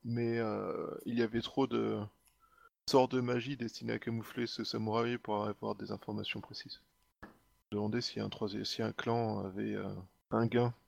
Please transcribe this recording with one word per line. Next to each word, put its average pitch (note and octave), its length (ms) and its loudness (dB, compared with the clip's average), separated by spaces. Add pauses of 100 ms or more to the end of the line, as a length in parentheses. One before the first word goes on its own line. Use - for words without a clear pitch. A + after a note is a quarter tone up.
Mais, A#2 340 2
euh, G#2 480 -2 (200)
il A#2 120 -2
y A#2+ 40 6
avait A2+ 200 2
trop - 240 0
de A2 320 2 (880)
sorts C3 200 8
de B2+ 120 2
magie B2 360 0
destinés A2+ 380 -4
à A2+ 40 -2
camoufler A2+ 480 -2
ce - 160 -4
samouraï A2+ 560 0
pour G#2 260 0
avoir G#2+ 300 -2
des G2+ 160 -8
informations G#2 500 -4
précises. - 400 -14 (420)
Je - 40 -16 (500)
me G#2 40 2
demandais G#2+ 200 2
si - 200 -4
un G#2 100 0
troisi-, G#2+ 340 -2
si - 180 -4
un A2 100 0
clan A2+ 480 0
avait, G2+ 340 -2
euh, G2+ 180 -4 (380)
un A2+ 160 4
gain A#2+ 260 4 (160)